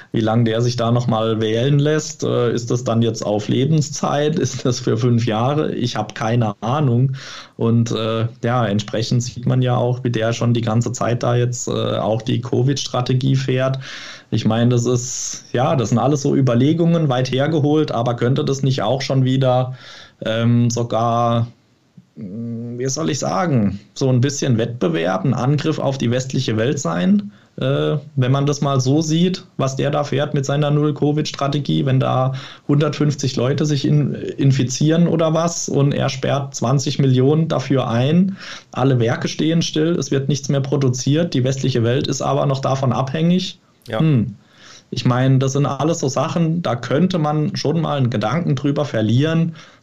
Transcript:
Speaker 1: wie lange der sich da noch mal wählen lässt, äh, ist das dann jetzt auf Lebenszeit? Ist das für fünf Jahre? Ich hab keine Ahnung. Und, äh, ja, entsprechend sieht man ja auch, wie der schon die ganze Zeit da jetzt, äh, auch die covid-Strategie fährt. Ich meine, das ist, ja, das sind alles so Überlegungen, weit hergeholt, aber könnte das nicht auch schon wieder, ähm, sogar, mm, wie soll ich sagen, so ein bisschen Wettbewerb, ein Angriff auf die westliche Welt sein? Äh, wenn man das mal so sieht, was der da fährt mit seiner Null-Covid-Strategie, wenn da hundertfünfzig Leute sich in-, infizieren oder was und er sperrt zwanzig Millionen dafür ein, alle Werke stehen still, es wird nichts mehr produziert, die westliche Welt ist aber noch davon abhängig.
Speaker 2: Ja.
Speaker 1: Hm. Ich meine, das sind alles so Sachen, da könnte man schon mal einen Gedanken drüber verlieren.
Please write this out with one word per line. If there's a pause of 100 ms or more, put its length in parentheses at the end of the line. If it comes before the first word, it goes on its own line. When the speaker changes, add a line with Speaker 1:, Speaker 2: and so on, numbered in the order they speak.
(120)
Speaker 1:
wie
lange
der
sich
da
noch
mal
wählen
lässt,
äh,
ist
das
dann
jetzt
auf
Lebenszeit?
Ist
das
für
fünf
Jahre?
Ich
hab
keine
Ahnung. (440)
Und,
äh, (160)
ja,
entsprechend
sieht
man
ja
auch,
wie
der
schon
die
ganze
Zeit
da
jetzt,
äh,
auch
die
covid-Strategie
fährt. (520)
Ich
meine,
das
ist,
ja,
das
sind
alles
so
Überlegungen,
weit
hergeholt,
aber
könnte
das
nicht
auch
schon
wieder, (500)
ähm,
sogar, (680)
mm,
wie
soll
ich
sagen, (140)
so
ein
bisschen
Wettbewerb,
ein
Angriff
auf
die
westliche
Welt
sein? (260)
Äh, (180)
wenn
man
das
mal
so
sieht, (140)
was
der
da
fährt
mit
seiner
Null-Covid-Strategie,
wenn
da (360)
hundertfünfzig
Leute
sich
in-,
infizieren
oder
was
und
er
sperrt
zwanzig
Millionen
dafür
ein, (340)
alle
Werke
stehen
still,
es
wird
nichts
mehr
produziert,
die
westliche
Welt
ist
aber
noch
davon
abhängig. (280)
Speaker 2:
Ja.
Speaker 1:
Hm. (540)
Ich
meine,
das
sind
alles
so
Sachen,
da
könnte
man
schon
mal
einen
Gedanken
drüber
verlieren. (280)